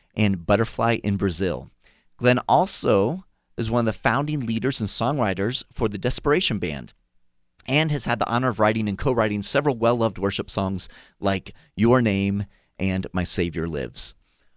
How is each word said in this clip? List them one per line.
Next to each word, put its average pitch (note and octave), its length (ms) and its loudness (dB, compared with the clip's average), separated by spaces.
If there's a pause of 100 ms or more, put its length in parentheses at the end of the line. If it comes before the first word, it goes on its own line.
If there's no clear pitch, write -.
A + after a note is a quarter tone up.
(160)
and G2 300 0
Butterfly A2+ 580 2
in G2+ 140 0
Brazil. F2 520 -2 (460)
Glenn B2 320 2
also C#3 760 2 (320)
is A2 120 -2
one A#2+ 120 0
of A#2 40 2
the A2 60 0
founding C#3 540 -2
leaders A2+ 340 -2
and G#2+ 80 -2
songwriters A2+ 840 -2
for A2+ 200 -2
the G2+ 80 -8
Desperation C#3+ 640 0
Band C#2+ 340 -8 (760)
and D3+ 240 2
has C#3+ 140 -2
had A#2 140 0
the - 100 -2
honor B2+ 180 0
of G#2+ 100 -2
writing G#2+ 300 2
and G2 100 -4
co-writing A2 440 0
several C#3+ 340 0
well-loved A2+ 420 2
worship G2 320 -2
songs F#2+ 380 -2 (320)
like G2 340 -2 (220)
Your A#2 260 6
Name G2 440 0 (340)
and F#2 320 -2
My F2+ 120 0
Savior E2+ 440 -2
Lives. C#2 480 -8 (420)